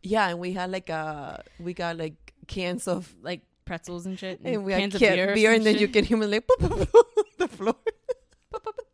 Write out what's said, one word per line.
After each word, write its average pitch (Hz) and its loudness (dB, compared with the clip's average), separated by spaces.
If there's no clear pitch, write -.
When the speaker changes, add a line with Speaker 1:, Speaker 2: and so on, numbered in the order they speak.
Speaker 1:
Yeah, 202 0
and 175 -6
we 180 -6
had, 185 -6
like, 185 -8
uh, 156 -8
we 175 -10
got, 170 -6
like, 160 -10
cans 180 -6
of 180 -6
Speaker 2:
Like, 165 -10
pretzels 175 -12
and 185 -8
shit, 190 -10
Speaker 1:
and 254 -6
Speaker 2:
and 208 -6
Speaker 1:
we 190 -2
had 185 2
Speaker 2:
cans 196 -2
of 202 0
Speaker 1:
ca-, 208 6
Speaker 2:
beer 185 0
or - 0
Speaker 1:
beer, 214 6
Speaker 2:
some 233 6
Speaker 1:
and 220 4
then 214 6
you - 0
Speaker 2:
shit. 254 -4
Speaker 1:
can 208 4
hear 226 2
him, 214 0
like, 214 -2
<laughs> - -
"Pop, 508 6
pop, - 0
pop," 466 10
on 415 2
the 359 -2
floor. 226 -4
Speaker 2:
Pop, 466 -10
pop, 427 -12
pop. 480 -16